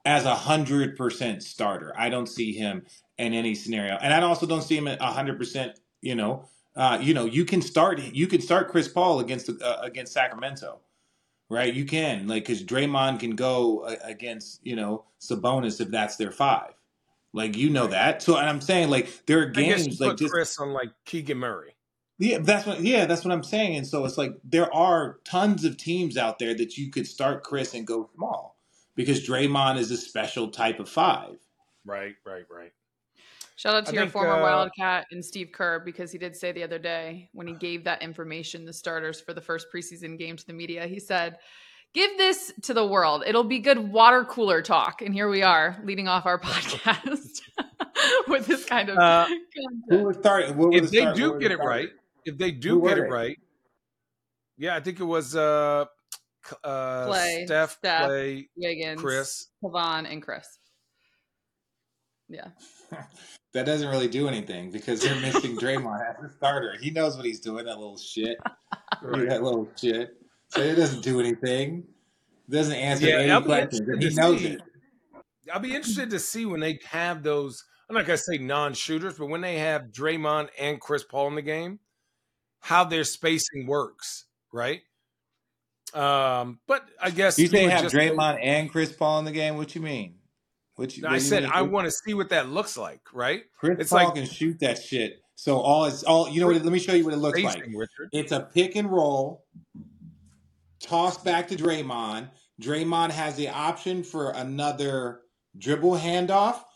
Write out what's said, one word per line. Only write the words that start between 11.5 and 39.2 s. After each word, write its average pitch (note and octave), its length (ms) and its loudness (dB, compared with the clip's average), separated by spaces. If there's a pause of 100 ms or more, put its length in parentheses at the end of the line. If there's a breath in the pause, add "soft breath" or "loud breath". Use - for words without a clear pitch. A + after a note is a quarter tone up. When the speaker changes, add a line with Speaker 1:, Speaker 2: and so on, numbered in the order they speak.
Speaker 1:
you C3+ 120 -2
can, C#3 420 -2
like, A2 180 -2
'cause A2 160 -2
Draymond C3+ 600 0
can A#2 160 -4
go, B2 480 2
uh, A2+ 180 -6
against, A2 640 -14
you B2 80 -6
know, A2 300 -4 (160)
Sabonis A#2+ 600 -2
if G2+ 120 -4
that's G#2+ 240 -2
their G2+ 160 -6
five. - 420 0 (580)
Like, G#2+ 240 -4
you C#3+ 140 2
know C3+ 120 2
Speaker 2:
Right. G#2+ 100 2
Speaker 1:
that. B2 300 2
So, E3 140 4
and C#3+ 120 2
I'm D3 120 -2
saying, E3+ 300 2
like, - 360 -2
there D#3 160 6
are D#3 120 0
Speaker 2:
I C3+ 80 4
guess F3 240 4
you B2+ 60 -4
Speaker 1:
games, - 80 -8
like, C3+ 100 2
Speaker 2:
put - 80 -4
Speaker 1:
just D3+ 140 -2
Speaker 2:
Chris E3 260 -2
on, C#3+ 140 -6
like, C3 160 -4 (160)
Keegan C#3+ 340 -6
Murray. A2 380 -8 (420)
Speaker 1:
Yeah, G#3+ 200 2
that's G3+ 280 2
what, F3+ 140 -2
yeah, G#3+ 240 4
that's E3+ 200 0
what F3+ 80 -2
I'm D#3+ 120 -2
saying. G#3 320 -2
And C3+ 100 -6
so C#3+ 180 -2
it's C3 140 -4
like, C3+ 140 -2 (100)
there E3 320 2
are E3 500 2
tons F#3 400 2
of C#3+ 120 -2
teams E3 400 -4
out A#2 240 -2
there A#2 140 -2
that A2+ 220 -4
you C#3 140 -8
could C3+ 160 -4
start C#3 380 -2
Chris C3 300 -6
and A2+ 120 -8
go A2+ 300 -4
small - 420 -8 (380)
because C3 280 0
Draymond C3+ 540 2
is A#2 140 -2
a A#2+ 40 -2
special A2 540 -6
type A2+ 300 -2
of G2 80 -12
five. C#3 500 0 (460)
Speaker 2:
Right, G2+ 400 -10
right, F#2 260 -16
right. E2+ 220 -20 (840 loud breath)
Speaker 3:
Shout G#3+ 160 0
out G#3+ 120 0
to G#3 60 -4
Speaker 2:
I - 20 -2
Speaker 3:
your G#3 100 2
Speaker 2:
think, F#3 80 -4
Speaker 3:
former F3+ 220 2
Speaker 2:
uh, D#3+ 80 4
Speaker 3:
Wildcat F#3 680 2
and F3 140 -12
Steve F3 280 -10
Kerr, E3+ 280 -2
because F3 320 -12
he F3+ 60 -14
did E3+ 180 -12
say F3+ 160 -6
the E3+ 100 -10
other E3 160 -8
day E3 540 -8
when E3+ 140 -14
he E3+ 80 -10
gave E3+ 300 -8
that E3+ 180 -4
information, E3 640 -12
the E3 60 -16
starters D#3+ 480 -6